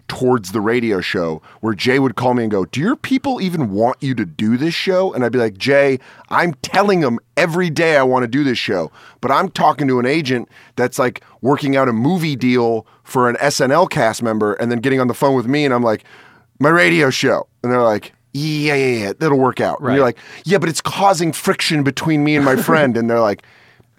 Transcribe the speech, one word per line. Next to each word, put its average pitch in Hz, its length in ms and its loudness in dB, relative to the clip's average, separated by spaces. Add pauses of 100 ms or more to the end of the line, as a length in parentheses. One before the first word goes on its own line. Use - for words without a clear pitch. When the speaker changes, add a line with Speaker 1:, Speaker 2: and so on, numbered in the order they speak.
Speaker 1:
towards 123 440 -2
the 107 100 -2
radio 113 400 0
show, 82 400 -4 (200)
where 110 120 -2
Jay 123 240 0
would 135 180 0
call 123 200 0
me 120 80 0
and 110 80 -2
go, 95 140 0
"Do - 140 -8
your 226 160 0
people 262 460 -4
even 170 300 -2
want 110 280 0
you 135 140 -4
to 110 120 -4
do 107 320 -2
this 160 180 -2
show?" 185 360 0
And 123 140 -2
I'd 113 60 -2
be 123 80 0
like, 107 180 -2
"Jay, 135 400 2 (320)
I'm 156 320 0
telling 196 380 2
them 120 180 0 (180)
every 170 360 0
day 160 260 2
I 131 60 4
wanna 127 240 2
do 135 160 0
this 127 160 0
show, 87 320 -4 (300)
but 123 100 -2
I'm 165 180 2
talking 151 380 0
to 127 120 2
an 120 60 0
agent 131 420 -2 (280)
that's, - 240 -2
like, 123 240 -2 (180)
working 139 340 0
out 131 140 2
a 117 40 0
movie 156 420 0
deal 117 500 0 (180)
for 123 240 0
an 117 120 0
S 143 200 0
N 131 120 2
L 156 160 4
cast 113 340 -2
member 107 320 0
and 117 180 -4
then 120 100 -2
getting 135 180 0
on 123 80 0
the 117 80 -2
phone 139 200 2
with 117 120 -2
me, 147 180 0
and 131 80 0
I'm 120 100 0
like, 110 200 0 (560)
'My 143 100 4
radio 165 400 4
show.'" 120 380 0 (160)
And 120 80 -2
they're 123 100 2
like, 107 320 0 (200)
"Yeah, 151 420 -2
yeah, 135 100 2 (140)
yeah, 98 180 -4
that'll 143 220 2
work 127 200 2
out." 95 200 -2
And 131 160 -6
you're 139 80 4
Speaker 2:
Right. 120 120 0
Speaker 1:
like, - 20 -20 (280)
"Yeah, 180 140 2
but 165 100 0
it's - 120 -4
causing 180 520 0
friction - 480 -2
between 147 420 0
me 151 120 2
and 143 100 2
my 131 100 2
friend." 139 400 2
And 117 140 0
they're 117 100 2
like, 104 220 0 (580)